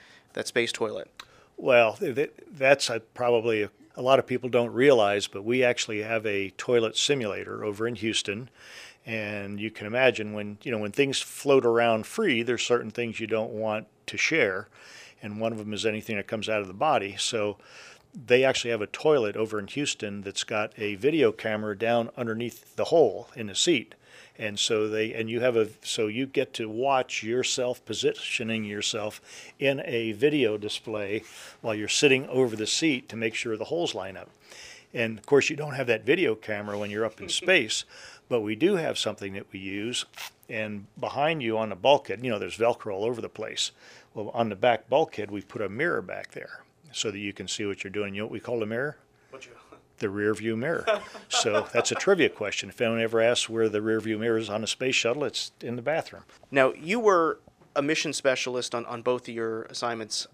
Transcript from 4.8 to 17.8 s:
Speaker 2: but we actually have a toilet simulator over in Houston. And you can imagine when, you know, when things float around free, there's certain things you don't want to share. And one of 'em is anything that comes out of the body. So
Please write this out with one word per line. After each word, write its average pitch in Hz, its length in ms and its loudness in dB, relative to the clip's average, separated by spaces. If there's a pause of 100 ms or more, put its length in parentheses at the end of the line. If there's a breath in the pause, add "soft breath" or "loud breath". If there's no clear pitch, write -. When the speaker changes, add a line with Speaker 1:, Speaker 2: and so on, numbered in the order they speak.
Speaker 2:
but 101 180 -12
we 123 200 2
actually 117 380 0
have 110 220 -2
a 98 260 -2
toilet 113 460 0
simulator 104 680 -2
over 107 240 -4
in 123 80 -6
Houston. 107 520 -4 (580 loud breath)
And 104 520 -6
you 107 120 -4
can 107 160 -10
imagine 110 480 2
when, 104 280 -8
you 143 80 -6
know, 113 80 -2
when 104 140 -4
things 139 280 2
float 135 440 4
around 117 420 4
free, 147 360 0
there's 117 200 0
certain 120 280 2
things 117 280 -6
you 110 80 -6
don't 110 240 -2
want 110 380 -4 (180)
to - 100 -8
share. 107 520 2 (540 loud breath)
And 107 180 -10
one 113 120 0
of 110 80 -8
'em 107 120 -8
is 101 140 -4
anything 107 300 -2
that 98 100 -6
comes 107 220 -4
out 107 120 0
of 98 80 -6
the 92 60 -12
body. 104 440 0
So 104 380 -2 (580 loud breath)